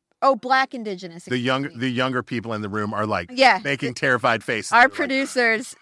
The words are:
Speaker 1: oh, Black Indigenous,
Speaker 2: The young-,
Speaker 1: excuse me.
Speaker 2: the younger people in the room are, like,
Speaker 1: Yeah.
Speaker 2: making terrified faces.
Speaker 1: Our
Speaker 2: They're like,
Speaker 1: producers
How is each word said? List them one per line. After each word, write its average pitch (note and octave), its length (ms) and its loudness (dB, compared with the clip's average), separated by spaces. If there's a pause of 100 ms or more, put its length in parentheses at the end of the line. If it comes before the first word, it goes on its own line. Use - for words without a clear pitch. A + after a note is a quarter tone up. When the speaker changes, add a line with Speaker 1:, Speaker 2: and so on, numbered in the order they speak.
(200)
Speaker 1:
oh, B3+ 160 4
Black C4 380 0
Indigenous, F#3 500 -10
Speaker 2:
The B2+ 140 -2
young-, C3 260 0
Speaker 1:
excuse B2 160 -8
me. B2+ 80 -2
Speaker 2:
the B2+ 60 -2
younger B2+ 280 0
people A#2 300 -6
in G#2+ 80 -4
the G#2+ 80 -6
room G#2 240 -2
are, G#2+ 140 -2
like, F#2+ 260 -2
Speaker 1:
Yeah. B3 320 4
Speaker 2:
making C#3 300 -4
terrified B2 500 2
faces. A2+ 280 -4
Speaker 1:
Our A3+ 100 8
Speaker 2:
They're - 60 6
like, - 80 -2
Speaker 1:
producers B3+ 840 -2